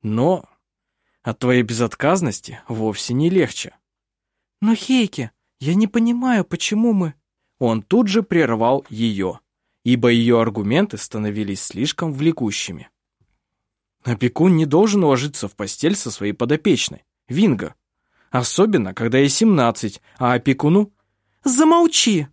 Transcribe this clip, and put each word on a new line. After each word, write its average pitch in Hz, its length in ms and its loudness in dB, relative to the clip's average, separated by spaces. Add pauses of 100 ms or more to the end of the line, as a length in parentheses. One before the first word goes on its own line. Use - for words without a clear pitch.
Но 123 440 -2 (760)
от 117 160 -6
твоей 123 240 2
безотказности 123 1040 -2
вовсе 110 480 -4
не 160 160 0
легче». 160 440 -2 (840)
«Но, 220 140 2
Хейке, 214 560 -2 (280)
я 147 140 -2
не 214 140 2
понимаю, 240 580 0
почему 214 480 -2
мы...» 175 220 -2 (420)
Он 113 240 0
тут 220 260 2
же 202 140 0
прервал 135 680 0
её, 104 500 -4 (440)
ибо 120 260 2
её 117 300 4
аргументы 113 580 -2
становились 104 640 -6
слишком 151 500 -6
влекущими. 131 800 -4 (1120)
«Опекун 123 520 2
не 160 120 2
должен 202 360 2
ложиться 135 440 -2
в - 80 -14
постель 147 400 -4
со - 160 -6
своей 101 220 -6
подопечной, 147 720 -2 (220)
Винга. 135 460 0 (560)
Особенно, 127 640 0
когда 117 240 -2
ей 139 120 4
семнадцать, 135 680 0 (180)
а 123 160 0
опекуну...» 147 600 2 (500)
«Замолчи!» 285 880 2